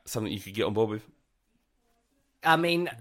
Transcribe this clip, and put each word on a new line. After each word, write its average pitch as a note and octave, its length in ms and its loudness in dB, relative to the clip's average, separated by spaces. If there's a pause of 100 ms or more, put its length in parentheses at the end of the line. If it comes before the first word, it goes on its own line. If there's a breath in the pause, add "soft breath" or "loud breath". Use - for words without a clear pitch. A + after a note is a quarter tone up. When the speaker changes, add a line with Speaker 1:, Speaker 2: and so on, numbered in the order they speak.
Speaker 1:
something G#2+ 260 -4
you G2+ 80 -6
could F#2+ 140 -16
get G#2+ 100 0
on G2+ 100 0
board A2 160 2
with? G#2+ 160 -8 (1400)
Speaker 2:
I D#3+ 140 6
mean, E3+ 340 2 (100)